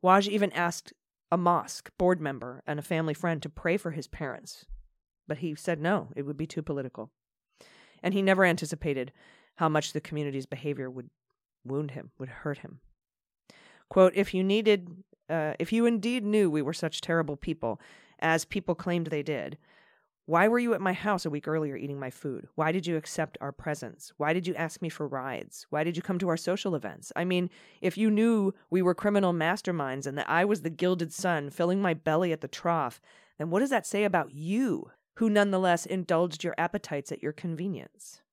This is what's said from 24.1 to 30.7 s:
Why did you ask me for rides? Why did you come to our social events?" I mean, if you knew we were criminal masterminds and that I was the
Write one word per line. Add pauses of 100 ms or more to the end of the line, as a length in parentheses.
Why
did
you
ask
me
for
rides?
Why
did
you
come
to
our
social
events?"
I
mean, (320)
if
you
knew (160)
we
were
criminal
masterminds
and
that
I
was
the